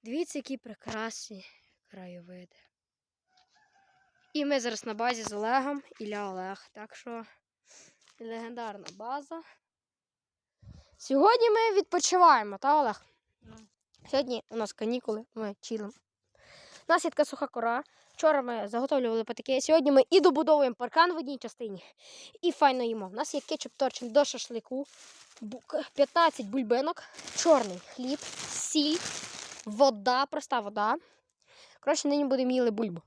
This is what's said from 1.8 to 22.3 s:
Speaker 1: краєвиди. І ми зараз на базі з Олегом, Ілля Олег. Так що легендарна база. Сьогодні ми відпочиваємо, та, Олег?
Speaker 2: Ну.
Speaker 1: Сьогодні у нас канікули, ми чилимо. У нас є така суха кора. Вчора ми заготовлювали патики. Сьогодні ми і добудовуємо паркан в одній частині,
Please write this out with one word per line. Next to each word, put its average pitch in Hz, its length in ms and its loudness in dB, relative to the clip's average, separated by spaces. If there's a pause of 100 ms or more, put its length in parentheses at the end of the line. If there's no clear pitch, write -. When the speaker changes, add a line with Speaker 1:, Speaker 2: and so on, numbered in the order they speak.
Speaker 1:
краєвиди. 180 680 -20 (1800)
І 294 120 -2
ми 285 140 2
зараз 226 260 -6
на 220 80 -6
базі 226 300 -2
з 214 100 -8
Олегом, 262 500 -2 (160)
Ілля 208 300 -8
Олег. 185 420 -10
Так 214 240 -20
що 233 300 -14 (960)
легендарна 226 720 -12
база. 277 500 -10 (1500)
Сьогодні 440 520 4
ми 453 240 2
відпочиваємо, 330 840 4
та, 294 240 2
Олег? 220 240 -2 (360)
Speaker 2:
Ну. 220 260 -20 (440)
Speaker 1:
Сьогодні 254 380 -2
у 220 60 -14
нас 214 180 -4
канікули, 226 600 -6
ми 208 280 -8
чилимо. 214 320 -10 (920)
У - 40 2
нас 339 140 4
є 320 60 0
така 294 140 2
суха 277 220 -8
кора. 233 360 -4 (300)
Вчора 302 280 4
ми 233 260 -6
заготовлювали 233 560 0
патики. - 380 -2
Сьогодні 302 300 4
ми 269 180 8
і 359 120 8
добудовуємо 285 540 4
паркан 330 380 2
в 311 40 -4
одній 269 200 -8
частині, 214 580 -14 (460)